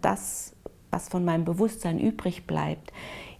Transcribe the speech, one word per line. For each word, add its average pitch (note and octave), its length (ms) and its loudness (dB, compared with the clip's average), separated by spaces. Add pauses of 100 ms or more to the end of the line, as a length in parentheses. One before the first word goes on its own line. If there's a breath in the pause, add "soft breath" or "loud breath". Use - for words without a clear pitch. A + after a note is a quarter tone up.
das, - 540 0 (360)
was F3+ 180 -4
von F3+ 160 2
meinem E3 200 4
Bewusstsein F3 540 2
übrig - 480 0
bleibt, D#3 460 -2 (480 loud breath)